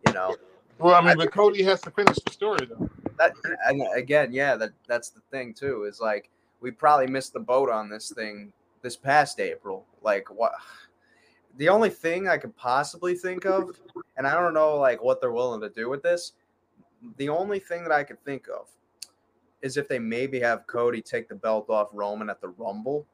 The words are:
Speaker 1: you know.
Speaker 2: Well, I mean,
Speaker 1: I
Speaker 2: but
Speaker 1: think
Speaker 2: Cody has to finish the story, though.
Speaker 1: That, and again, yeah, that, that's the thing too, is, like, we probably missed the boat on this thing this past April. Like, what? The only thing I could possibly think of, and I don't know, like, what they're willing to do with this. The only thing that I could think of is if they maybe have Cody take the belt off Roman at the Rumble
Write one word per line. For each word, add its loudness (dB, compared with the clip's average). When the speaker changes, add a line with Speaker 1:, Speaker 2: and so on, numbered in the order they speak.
Speaker 1:
you 6
know. -4
Speaker 2:
Well, 6
I 10
mean, 6
Speaker 1:
I 8
Speaker 2:
but -2
Speaker 1:
think 0
Speaker 2:
Cody 4
has 4
to -14
finish 6
the -6
story, -2
though. -8
Speaker 1:
That, 4
and 0
again, 0
yeah, 0
that, -4
that's -4
the -20
thing -10
too, -6
is, -10
like, -2
we -8
probably 4
missed -6
the -8
boat 2
on -4
this -12
thing -12
this -10
past 2
April. -6
Like, 0
what? -2
The 2
only 6
thing -4
I 4
could -12
possibly -2
think -8
of, -2
and -2
I 2
don't 2
know, 4
like, 4
what 2
they're 0
willing -2
to -8
do -6
with -6
this. -2
The -6
only -2
thing -8
that 0
I 2
could -16
think -10
of -12
is -6
if -4
they -2
maybe -4
have 0
Cody 0
take -6
the -14
belt -2
off 0
Roman -6
at -10
the -12
Rumble -8